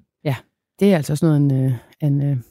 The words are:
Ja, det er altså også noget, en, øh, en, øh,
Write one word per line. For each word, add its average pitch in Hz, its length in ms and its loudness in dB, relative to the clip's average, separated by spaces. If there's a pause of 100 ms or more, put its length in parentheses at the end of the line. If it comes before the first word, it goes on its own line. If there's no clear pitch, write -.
(240)
Ja, 135 120 -2 (440)
det 196 120 4
er 185 40 4
altså 151 180 -2
også 160 120 -2
noget, 156 120 4
en, 143 160 2 (120)
øh, 135 60 0 (300)
en, 143 200 0
øh, 143 160 -2 (140)